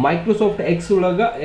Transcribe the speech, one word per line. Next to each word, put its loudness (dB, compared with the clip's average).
Microsoft 0
X 0
ಒಳಗ, 2